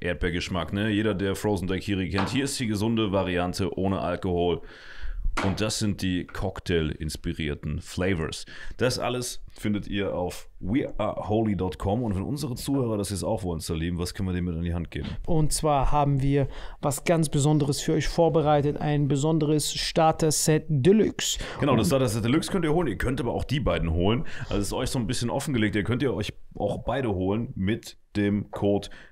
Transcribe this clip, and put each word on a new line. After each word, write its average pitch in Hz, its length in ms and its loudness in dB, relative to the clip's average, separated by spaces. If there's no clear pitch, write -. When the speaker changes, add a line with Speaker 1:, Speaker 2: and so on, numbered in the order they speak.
Speaker 1:
Erdbeergeschmack, 87 720 -2
ne? 104 180 0
Jeder, 107 240 2
der 95 220 -2
Frozen 95 320 -2
Daiquiri 92 420 -2
kennt, 95 200 0
hier 131 120 0
ist 139 160 -2
die 131 80 -4
gesunde 110 460 0
Variante 90 680 0
ohne 95 220 0
Alkohol. 87 640 0
Und 95 160 0
das 107 200 -2
sind 101 200 -2
die 90 280 -2
Cocktail-inspirierten 78 1500 -2
Flavors. 87 680 -4
Das 123 240 0
alles 123 500 -4
findet 104 380 -4
ihr 98 260 -2
auf 87 340 -6
we - 360 -2
are - 320 -4
holy 107 280 2
dot 90 200 -2
com. 104 280 -2
Und 107 100 -2
wenn 95 80 -2
unsere 127 320 -4
Zuhörer 127 420 -2
das 101 140 -2
jetzt 95 140 -4
auch 107 180 -2
wollen, 87 160 -2
Salim, 85 400 -2
was 87 160 -4
können 95 140 -4
wir 92 40 -2
denen 90 140 -2
mit 87 100 -2
an 82 60 -4
die 85 120 -2
Hand 87 180 -4
geben? - 160 -6
Speaker 2:
Und 156 260 4
zwar 143 380 2
haben 143 320 4
wir 139 240 2
was 151 220 -2
ganz 165 260 2
Besonderes 147 520 4
für 160 140 0
euch 151 120 2
vorbereitet: 151 680 4
ein 147 320 2
besonderes 151 680 2
Starter-Set 156 960 2
Deluxe. 165 720 4
Speaker 1:
Genau, 139 160 4
das 110 120 4
Speaker 2:
Und - 20 2
Speaker 1:
Starter-Set 117 360 2
Deluxe 127 280 2
könnt 185 120 0
ihr 151 80 2
holen. 170 140 2
Ihr 104 100 -2
könnt 127 240 -2
aber 117 140 -2
auch 92 100 -2
die 139 140 0
beiden 85 340 0
holen. 98 340 2
Also - 160 -2
es 98 100 -2
ist - 40 -4
euch 127 180 -2
so 135 100 0
ein 110 80 -2
bisschen 123 220 -2
offengelegt. 107 440 0
Ihr 104 80 2
könnt 113 220 0
ihr 120 100 2
euch 101 180 -4
auch - 300 -4
beide 120 280 0
holen. 101 440 0
Mit 95 400 -2
dem 101 360 0
Code 101 380 0